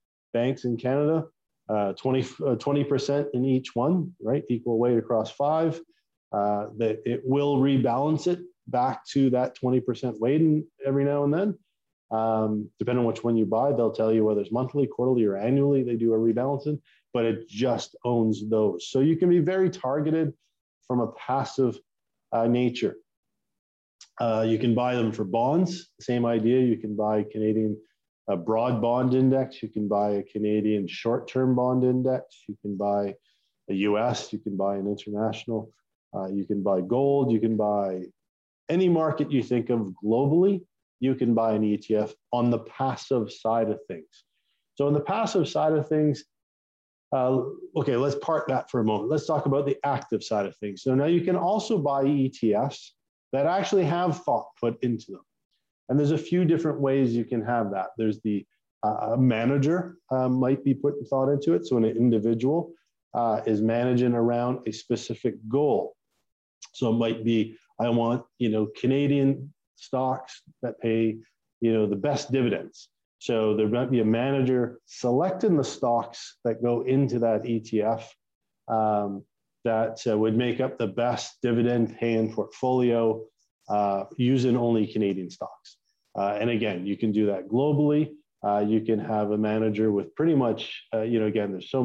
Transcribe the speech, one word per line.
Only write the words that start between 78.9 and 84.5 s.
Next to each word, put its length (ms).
that, 320
uh, 120
would 240
make 200
up 120
the 140
best 200
dividend 420
paying 260
portfolio, 640
uh, 340
using 220